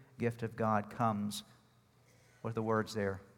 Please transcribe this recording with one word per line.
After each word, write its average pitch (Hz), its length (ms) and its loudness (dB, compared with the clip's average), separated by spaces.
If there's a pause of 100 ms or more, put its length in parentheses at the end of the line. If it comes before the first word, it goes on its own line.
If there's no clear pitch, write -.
(160)
gift 117 280 -2
of 104 120 -6
God 107 340 2
comes, 104 520 0 (1000)
what 110 120 -4
are - 20 -6
the 113 80 -2
words 110 320 2
there? 98 260 0 (180)